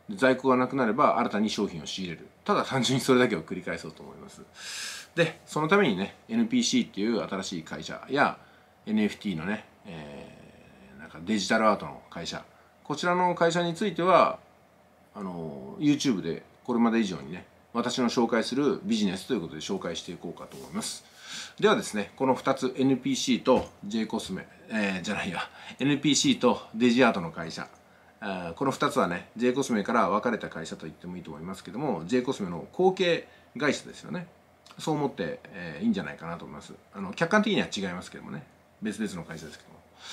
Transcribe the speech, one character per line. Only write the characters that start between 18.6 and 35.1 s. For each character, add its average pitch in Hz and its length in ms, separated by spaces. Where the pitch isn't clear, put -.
ビ 110 140
ジ 104 100
ネ 92 100
ス - 120
と 135 60
い - 20
う 90 60
こ 85 40
と 80 80
で 78 60
紹 98 180
介 85 160
し - 80
て - 80
い 85 60
こ 85 200
う - 0
か - 100
と - 100
思 - 100
い - 60
ま 214 100
す。 - 220
で 185 80
は 196 80
で 147 80
す - 120
ね、 101 200
こ 135 100
の 131 80
二 135 200
つ、 127 220
エ 135 60
ヌ 131 140
ピ 135 160
ー - 20
シ 123 220
ー - 80
と 113 240
J 110 200
コ 113 120
ス 95 140
メ、 - 160
え 101 280
ー、 87 40
じ 101 100
ゃ - 20
な 90 100
い 101 60
や、 82 80
エ 123 60
ヌ 143 140
ピ 147 120
ー 135 60
シ 143 160
ー 107 80
と 107 220
デ 120 160
ジ 123 140
ア 117 60
ー - 20
ト 98 80
の 82 100
会 82 220
社、 - 160
あ 104 80
ー、 - 40
こ - 100
の 135 80
二 139 180
つ - 80
は 101 80
ね、 87 300
J 123 160
コ 139 100
ス 127 100
メ 101 120
か 117 80
ら 110 160
分 101 120
か 120 120
れ 107 60
た 80 100
会 - 180
社 - 80
と 85 120
言 80 60
っ - 40
て - 100
も 90 100
い 87 40
い - 20
と 82 80
思 73 80
い 80 60
ま 92 100
す - 80
け - 80
ど 98 80
も、 123 280
J 123 160
コ 131 100
ス 107 100
メ 90 80
の 82 220
後 185 200
継 175 360
会 147 160
社 - 140
で - 80
す - 60
よ - 100
ね。 170 160
そ - 100
う 151 60
思 147 100
っ 127 60